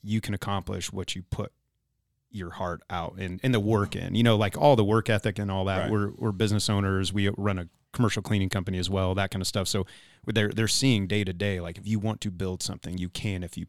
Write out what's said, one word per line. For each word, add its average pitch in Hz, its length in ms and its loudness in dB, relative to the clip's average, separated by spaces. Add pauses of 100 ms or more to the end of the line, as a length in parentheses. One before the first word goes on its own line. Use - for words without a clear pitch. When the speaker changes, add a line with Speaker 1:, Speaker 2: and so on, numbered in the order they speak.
Speaker 1:
you 104 200 0
can 104 120 -4
accomplish 98 600 -4
what 95 220 -6
you 92 140 -10
put - 220 -6 (800)
your 92 200 -8
heart 87 380 -4
out 87 300 -6
and, 92 240 -6
and 131 100 2
the 117 60 4
work 101 360 2
in, 90 200 -4
you 113 80 4
know, 117 140 6
like, 104 200 0
all 147 180 6
the 110 80 6
work 107 260 2
ethic 107 280 0
and 101 140 -2
all 95 140 0
that. 95 160 0
Speaker 2:
Right. 78 100 -2
Speaker 1:
We're, 101 260 0
we're 113 140 -2
business 104 380 2
owners. 95 440 2
We 101 240 2
run 98 220 0
a 85 80 -8 (240)
commercial 107 320 2
cleaning 98 260 2
company 92 300 -2
as 87 100 -2
well, 92 260 2
that 98 140 0
kind 95 120 -4
of 95 60 -2
stuff. 95 200 -2
So 95 180 0 (400)
they're, 104 240 2
they're 113 180 0
seeing 113 380 4
day 104 200 0
to 92 80 -2
day, 95 260 -2
like, 85 180 -8
if 98 100 -14
you 107 120 0
want 107 220 -4
to 104 100 -4
build 92 320 -4
something, 87 340 -8
you 90 120 -4
can 95 340 -4
if 85 140 -10
you 85 120 -6